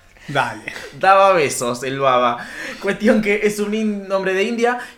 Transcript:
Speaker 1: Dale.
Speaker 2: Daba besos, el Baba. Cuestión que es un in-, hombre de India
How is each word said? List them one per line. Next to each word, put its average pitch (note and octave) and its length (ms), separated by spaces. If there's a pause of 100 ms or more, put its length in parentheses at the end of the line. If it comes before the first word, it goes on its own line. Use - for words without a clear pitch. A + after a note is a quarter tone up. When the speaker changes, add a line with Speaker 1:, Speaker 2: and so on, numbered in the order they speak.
(280)
Speaker 1:
Dale. A#2+ 340 (380)
Speaker 2:
Daba G3 340
besos, B2+ 480
el C3+ 180
Baba. B2 460 (340)
Cuestión G#3 440
que G#3 200
es G#3 140
un G#3 160
in-, G#3 380
hombre F#3+ 240
de G3 80
India A#3 340 (200)